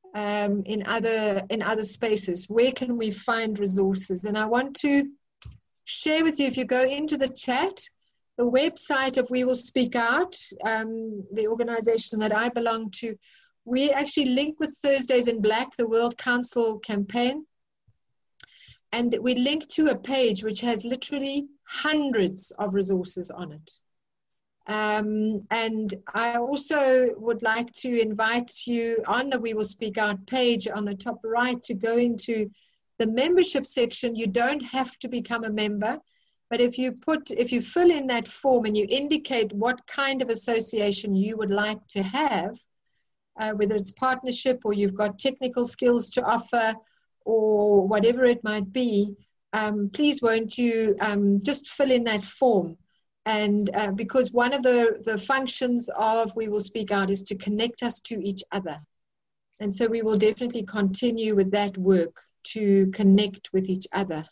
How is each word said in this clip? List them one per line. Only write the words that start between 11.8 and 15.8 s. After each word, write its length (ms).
that 140
I 140
belong 440
to, 240
we 260
actually 360
link 340
with 220
Thursdays 460
in 120
Black, 360
the 120